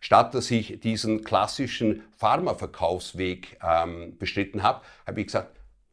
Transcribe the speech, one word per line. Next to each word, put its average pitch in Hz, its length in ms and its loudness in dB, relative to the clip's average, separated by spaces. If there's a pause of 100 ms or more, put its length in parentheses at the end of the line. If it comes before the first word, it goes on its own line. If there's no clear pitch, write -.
statt 120 320 6
dass 123 180 -2
ich 107 300 -2
diesen 110 420 -2
klassischen 110 800 0 (140)
Pharmaverkaufsweg, 92 1500 -2
ähm, 85 520 0
bestritten 98 440 -4
habe, 104 200 2 (260)
habe 98 140 -6
ich 95 60 -4
gesagt, - 240 -4 (420)